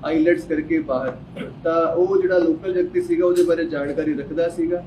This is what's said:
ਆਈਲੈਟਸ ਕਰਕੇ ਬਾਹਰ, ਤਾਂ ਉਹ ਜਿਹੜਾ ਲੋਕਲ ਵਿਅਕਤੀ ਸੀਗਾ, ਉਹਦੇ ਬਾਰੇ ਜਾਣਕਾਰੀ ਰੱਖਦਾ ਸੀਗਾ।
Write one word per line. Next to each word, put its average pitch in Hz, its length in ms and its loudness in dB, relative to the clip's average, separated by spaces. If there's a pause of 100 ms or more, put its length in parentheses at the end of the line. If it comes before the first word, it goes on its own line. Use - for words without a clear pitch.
ਆਈਲੈਟਸ 160 400 4
ਕਰਕੇ 160 340 -2
ਬਾਹਰ, 131 380 -4 (480)
ਤਾਂ 165 220 2
ਉਹ 185 360 2
ਜਿਹੜਾ 180 160 2
ਲੋਕਲ 170 340 0
ਵਿਅਕਤੀ 180 280 0
ਸੀਗਾ, 175 260 0
ਉਹਦੇ 175 160 4
ਬਾਰੇ 165 220 2
ਜਾਣਕਾਰੀ 151 500 -2
ਰੱਖਦਾ 160 340 -2
ਸੀਗਾ। 175 380 -2